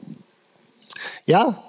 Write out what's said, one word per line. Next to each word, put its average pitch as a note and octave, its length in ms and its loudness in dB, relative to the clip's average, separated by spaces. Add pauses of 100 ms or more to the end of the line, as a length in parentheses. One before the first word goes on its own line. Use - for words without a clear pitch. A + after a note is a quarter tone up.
(1300)
Ja, G3+ 420 4